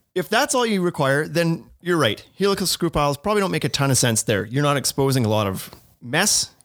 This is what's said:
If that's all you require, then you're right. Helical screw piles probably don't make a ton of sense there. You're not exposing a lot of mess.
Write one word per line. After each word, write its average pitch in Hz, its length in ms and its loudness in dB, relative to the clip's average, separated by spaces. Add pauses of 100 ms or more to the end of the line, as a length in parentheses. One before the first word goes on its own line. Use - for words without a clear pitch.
(140)
If 180 140 -4
that's 269 260 0
all 247 100 2
you 208 180 0
require, 147 440 0
then 165 380 0 (160)
you're 175 180 0
right. 117 240 0 (160)
Helical 196 280 0
screw - 240 -2
piles 143 260 0
probably 208 240 -2
don't 185 100 0
make 160 140 -2
a 143 40 0
ton 139 220 0
of 120 80 2
sense 117 240 2
there. 104 240 0
You're 131 160 -2
not 143 140 2
exposing 135 500 0
a - 20 0
lot 107 180 2
of 92 240 -6 (300)
mess. 156 500 -2 (140)